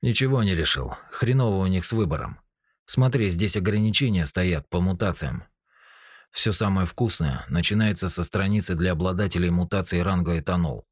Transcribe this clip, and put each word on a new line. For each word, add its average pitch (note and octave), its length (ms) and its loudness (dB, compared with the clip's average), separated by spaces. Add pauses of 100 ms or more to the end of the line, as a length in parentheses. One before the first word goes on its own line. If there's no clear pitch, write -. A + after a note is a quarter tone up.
Ничего C3 400 2
не F#2+ 140 2
решил. C2+ 400 -2 (160)
Хреново A#2 500 2
у F#2+ 60 2
них F#2 160 0
с - 80 -2
выбором. D#2 480 -2 (460)
Смотри, B2+ 440 2
здесь F#2 260 0
ограничения G#2 720 2
стоят F2+ 420 0
по F2 120 0
мутациям. F2 640 -2 (880)
Всё - 200 -2
самое F#2+ 360 0
вкусное D#2+ 600 -2
начинается G2 600 0
со E2+ 160 -2
страницы G2 500 0
для F2+ 180 0
обладателей F2+ 580 0
мутации F2 500 0
ранга F2 400 0
этанол. E2 500 -2